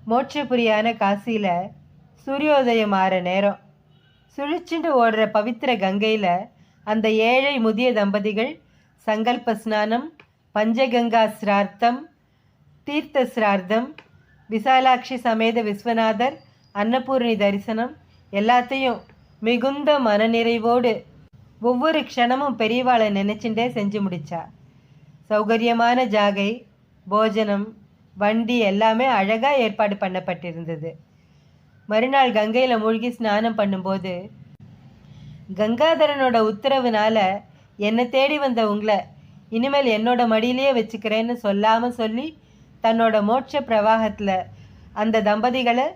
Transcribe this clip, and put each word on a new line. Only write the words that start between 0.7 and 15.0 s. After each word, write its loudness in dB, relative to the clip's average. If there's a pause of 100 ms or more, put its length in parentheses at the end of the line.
காசியில -2 (760)
சூரியோதயம் 2
ஆற 2
நேரம், -2 (760)
சுழிச்சுண்டு -4
ஓடுற 2
பவித்திர -2
கங்கையில 0 (460)
அந்த 0
ஏழை 2
முதிய 0
தம்பதிகள் -2 (460)
சங்கல்ப -2
ஸ்நானம், -2 (420)
பஞ்சகங்கா 2
சிரார்த்தம், 0 (840)
தீர்த்த -2
சிரார்த்தம், 0 (560)
விசாலாட்சி 2